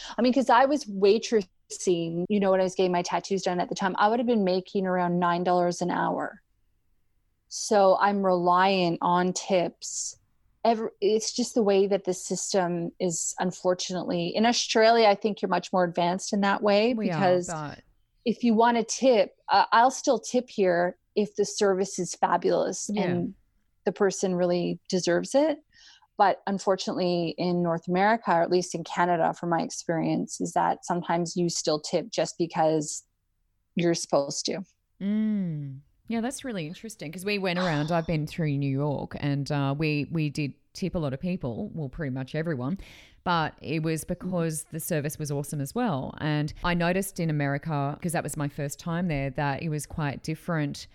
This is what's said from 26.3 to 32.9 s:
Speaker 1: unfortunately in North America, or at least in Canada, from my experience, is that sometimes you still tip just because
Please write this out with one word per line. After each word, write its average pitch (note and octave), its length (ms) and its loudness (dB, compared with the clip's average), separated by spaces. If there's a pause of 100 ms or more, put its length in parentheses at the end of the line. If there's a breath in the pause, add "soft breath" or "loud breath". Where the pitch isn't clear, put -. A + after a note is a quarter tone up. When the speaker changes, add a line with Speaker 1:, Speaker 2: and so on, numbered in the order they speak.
Speaker 1:
unfortunately F#3 880 -2
in F3 260 0
North E3+ 240 -2
America, G3+ 460 2
or E3 100 4
at E3+ 80 0
least F3+ 240 0
in E3 100 -6
Canada, E3+ 480 0
from F3 160 -6
my E3 140 0
experience, D#3+ 800 -4
is F3 120 -6
that E3+ 320 0
sometimes F3 520 -2
you F3 120 2
still D#3 320 -2
tip - 300 -4
just - 260 -4
because D#3+ 680 0 (720)